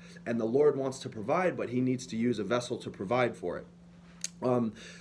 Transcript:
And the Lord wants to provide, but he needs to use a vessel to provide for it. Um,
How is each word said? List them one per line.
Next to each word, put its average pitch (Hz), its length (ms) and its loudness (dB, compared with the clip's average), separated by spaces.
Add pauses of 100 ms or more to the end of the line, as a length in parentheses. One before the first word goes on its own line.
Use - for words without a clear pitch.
(260)
And 117 120 0
the 113 60 0
Lord 135 320 6
wants 131 240 -2
to 123 80 -8
provide, 135 480 0
but 107 140 -4
he 123 100 2
needs 127 280 0
to 113 100 -4
use 117 200 2
a 104 60 -2
vessel 120 320 0
to 101 140 -8
provide 117 440 0
for 85 220 -4
it. - 100 -10 (760)
Um, 123 320 2 (280)